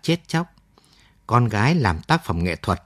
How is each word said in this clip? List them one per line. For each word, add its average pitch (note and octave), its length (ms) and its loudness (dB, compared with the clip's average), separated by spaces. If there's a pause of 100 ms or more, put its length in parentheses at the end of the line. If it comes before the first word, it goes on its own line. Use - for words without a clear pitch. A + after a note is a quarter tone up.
chết E3+ 260 -4
chóc. E3 180 -2 (800)
Con A#2+ 220 2
gái G#2+ 260 0
làm G2+ 260 0
tác D#3+ 240 0
phẩm E2+ 200 -2
nghệ F2 120 -2
thuật - 280 -4